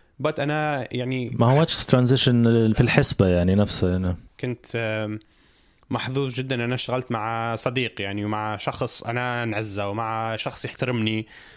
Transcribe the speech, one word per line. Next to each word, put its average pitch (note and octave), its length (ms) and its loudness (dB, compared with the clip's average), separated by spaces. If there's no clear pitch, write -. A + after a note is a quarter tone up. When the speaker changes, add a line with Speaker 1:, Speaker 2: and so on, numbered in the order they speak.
Speaker 1:
But D3+ 120 -2
أنا، D3+ 520 -2
يعني، B2 380 -4
Speaker 2:
ما A#2+ 300 4
هوش - 240 2
transition B2+ 480 4
في - 80 4
الحسبة، A#2 460 4
يعني، F2+ 280 4
نفسه، G2+ 360 2
يعني. F#2 240 0
Speaker 1:
كنت، B2 260 -6
آم، A2 440 -4
محظوظ C3 440 -4
جدًا. C3 220 -4
أنا A#2+ 200 -2
اشتغلت B2 360 -4
مع A2+ 440 -2
صديق، A#2+ 460 -4
يعني، G2+ 240 -4
ومع G#2+ 320 -4
شخص - 460 -6
أنا A#2+ 420 -4
نعزه، G#2 440 -4
ومع A2+ 460 -4
شخص - 300 -6
يحترمني، A2 600 -2